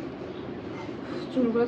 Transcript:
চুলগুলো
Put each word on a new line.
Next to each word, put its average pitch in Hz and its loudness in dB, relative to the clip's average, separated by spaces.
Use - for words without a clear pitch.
চুলগুলো 233 6